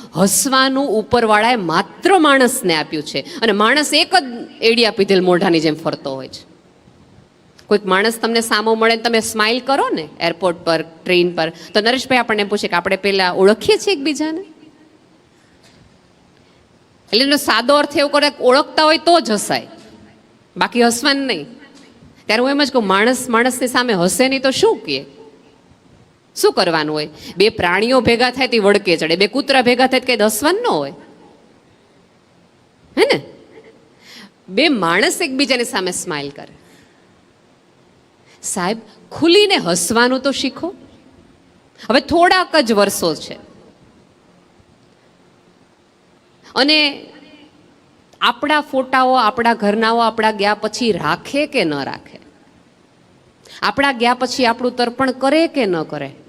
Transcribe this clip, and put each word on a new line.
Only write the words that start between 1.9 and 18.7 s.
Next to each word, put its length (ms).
માણસને 560
આપ્યું 280
છે. 180
અને 320
માણસ 420
એક 200
જ 80
એડિયા 280
પીધેલ 300
મોઢાની 400
જેમ 140
ફરતો 400
હોય 140
છે. 220
કોઈક 200
માણસ 320
તમને 220
સામો 340
મળે 220
ને 60
તમે 180
સ્માઇલ 400
કરો 280
ને, 200
એરપોર્ટ 440
પર, 200
ટ્રેન 300
પર, 180
તો 60
નરેશભાઈ 380
આપણને 260
પૂછે 240
કે, 80
"આપણે 200
પહેલા 360
ઓળખીએ 440
છીએ 180
એકબીજાને?" 460
એટલે 120
એનો 120
સાદો 380
અર્થ 240
એવો 100
કરે, 320
ઓળખતા 440